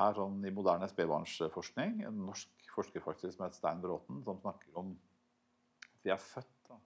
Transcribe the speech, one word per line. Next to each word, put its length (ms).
er 80
sånn 320
i 80
moderne 340
spedbarnsforskning. 1160
En 200
norsk 440
forsker 320
faktisk 320
som 120
heter 120
Stein 240
Bråten, 400
som 160
snakker 400
om 140
at 1120
vi 80
er 80
født 300
da, 180